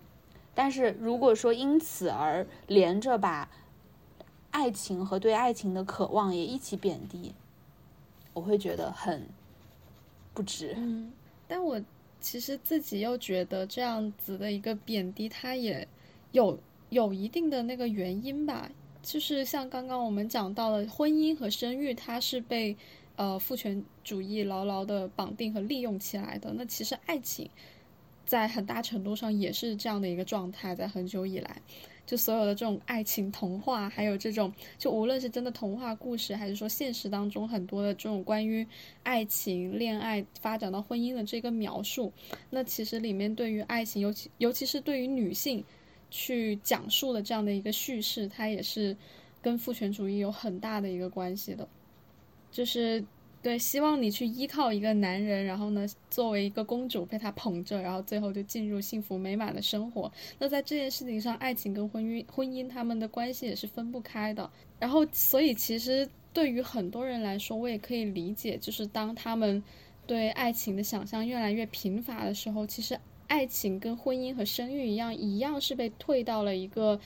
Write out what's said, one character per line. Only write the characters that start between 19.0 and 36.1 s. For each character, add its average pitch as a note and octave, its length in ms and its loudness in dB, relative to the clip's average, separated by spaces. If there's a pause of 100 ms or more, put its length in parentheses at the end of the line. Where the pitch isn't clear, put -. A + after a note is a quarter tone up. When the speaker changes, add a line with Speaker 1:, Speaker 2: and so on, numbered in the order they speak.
Speaker 2:
就 - 160 -4
是 C#4 260 0
像 C4 240 -2
刚 B3+ 180 -4
刚 B3+ 160 0
我 A3+ 60 2
们 G#3 180 2
讲 G3+ 240 0
到 A3+ 200 2
的， G#3 180 2
婚 D4+ 200 4
姻 D#4 260 6
和 B3+ 140 -2
生 A#3+ 280 -2
育， C#4 160 0
它 A#3+ 260 -6
是 B3 220 0
被， A3+ 340 0 (400)
呃， G3 220 0
父 - 180 -4
权 G3+ 280 -2 (200)
主 G3 160 -4
义 G3+ 240 0
牢 G3 220 0
牢 G3 180 0
地 G3 260 0
绑 G3+ 260 -4
定 A3 180 -2
和 G#3+ 80 0
利 B3 200 -2
用 G#3 180 -2
起 - 180 -4
来 G3+ 220 -6
的。 A3 160 -8
那 A#3+ 100 -4
其 - 180 -6
实 G#3+ 220 -2
爱 D#4+ 140 0
情 - 300 -8 (760)
在 A3+ 220 4
很 A3+ 180 -2
大 A#3 160 -2
程 A3 220 -2
度 G#3 120 -2
上 A3 160 -2
也 G3+ 220 2
是 A3+ 220 -2
这 A3 120 -4
样 G#3 140 0
的 F#3 80 0
一 F3 60 0
个 F3+ 100 -2
状 F#3 260 -2
态， F3+ 240 -6
在 - 100 -4
很 F#3 220 -4
久 F#3+ 180 -2
以 F#3+ 140 -4
来， - 220 -10 (440)
就 A#3+ 120 -2
所 A3+ 180 4
有 A3 100 6
的 G3+ 80 6
这 A#3 120 -2
种 G3+ 200 0
爱 A#3 160 0
情 G3+ 300 0
童 F#3 260 -2
话， G#3 300 0
还 G#3 160 -2
有 G3+ 140 2
这 A3 160 -2
种， G#3 180 2 (260)
就 - 140 0
无 A3 140 2
论 C4 160 2
是 B3 80 -2
真 A#3+ 120 -2
的 B3 80 -2
童 A3 280 -4
话 A#3+ 180 -4
故 A#3+ 220 -4